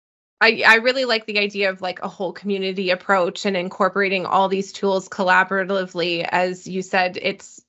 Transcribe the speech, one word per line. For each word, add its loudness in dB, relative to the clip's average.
I, 4
I 10
really 0
like -2
the -2
idea 0
of, -6
like, -6
a -6
whole -6
community -4
approach 0
and 0
incorporating 0
all 2
these -2
tools -2
collaboratively. 0
As -2
you -6
said, -2
it's, -8